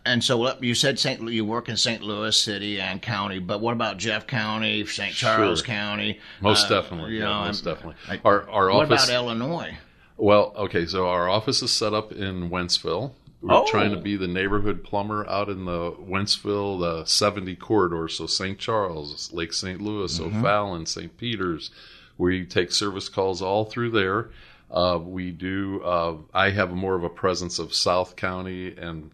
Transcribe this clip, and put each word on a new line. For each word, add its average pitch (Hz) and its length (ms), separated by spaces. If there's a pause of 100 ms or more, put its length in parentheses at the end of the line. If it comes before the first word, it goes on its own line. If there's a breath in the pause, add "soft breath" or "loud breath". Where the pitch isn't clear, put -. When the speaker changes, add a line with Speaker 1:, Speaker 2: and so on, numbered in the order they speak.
Speaker 1:
and 117 160
so 123 160
let, 127 240
you 120 100
said 135 240
Saint 131 240
Lu-, 113 100
you 110 140
work 117 240
in 110 80
Saint 113 240
Louis 104 340
City 101 460
and 95 180
County, 101 380
but 98 240
what 117 120
about 110 260
Jeff 107 260
County, 107 600
Saint 101 260
Charles 110 460
Speaker 2:
Sure. - 80
Speaker 1:
County? 104 520 (220 loud breath)
Speaker 2:
Most 101 300
Speaker 1:
Uh, 98 100
Speaker 2:
definitely, 85 320
Speaker 1:
you 110 60
Speaker 2:
yeah, 107 60
Speaker 1:
know, 104 200
Speaker 2:
most 101 220
Speaker 1:
I'm, 80 80
Speaker 2:
definitely. 80 200 (140 loud breath)
Speaker 1:
I, 95 160
Speaker 2:
Our, 101 240
our 98 240
Speaker 1:
what 147 180
Speaker 2:
office 135 160
Speaker 1:
about 123 60 (120)
Illinois? 117 520 (400 soft breath)
Speaker 2:
Well, 104 400
okay, 95 300
so 92 200
our 90 220
office 110 320
is - 100
set 107 220
up 110 180
in 92 380
Wentzville. 90 600 (300)
We're - 140
Speaker 1:
Oh. 226 120
Speaker 2:
trying 104 240
to 98 60
be 101 180
the 95 120
neighborhood 98 580
plumber 104 440
out 101 200
in 95 160
the 87 260
Wentzville, 101 880
the 82 260
seventy 95 520
corridor, 85 500
so 82 180
Saint 95 320
Charles, 85 760
Lake 85 180
Saint 92 300
Louis, 101 360
Speaker 1:
Mm-hmm. 87 220
Speaker 2:
O'Fallon, 101 460
Saint 85 320
Peters. 95 520 (480 loud breath)
We 90 280
take 92 260
service 98 380
calls 95 320
all 101 240
through 120 260
there. 104 380 (420 loud breath)
Uh, 87 320
we 92 280
do, 95 520
uh, 85 320 (180)
I 95 180
have 95 200
more 95 240
of 87 80
a 85 60
presence 87 500
of 80 140
South 90 420
County 92 640
and 82 360